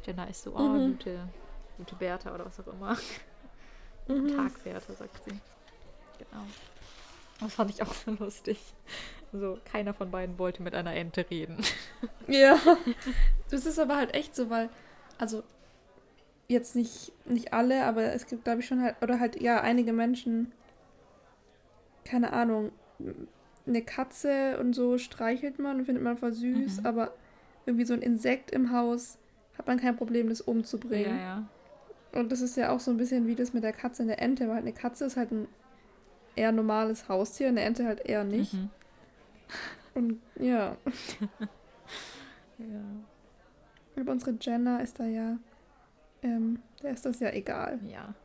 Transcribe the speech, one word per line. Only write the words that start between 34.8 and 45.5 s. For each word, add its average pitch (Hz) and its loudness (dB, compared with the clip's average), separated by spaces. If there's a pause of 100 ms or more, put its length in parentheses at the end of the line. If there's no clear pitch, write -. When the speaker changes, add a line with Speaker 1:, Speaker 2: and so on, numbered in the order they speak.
Speaker 2:
ist 254 -2
halt 240 0
ein 214 -2 (880)
eher 220 4
normales 220 2
Haustier, 208 2
eine 233 4
Ente 233 2
halt 214 -2
eher 214 0
nicht. 202 0
Speaker 1:
Mhm. 190 -4 (1300)
Speaker 2:
Und 233 0 (180)
ja. 254 2
Speaker 1:
<laughs> - -4 (1700)
Ja. - -14
Speaker 2:
Aber 269 -2
unsere 247 -2
Jenna 240 0
ist 247 -6
da 233 -2
ja, 226 -2 (840)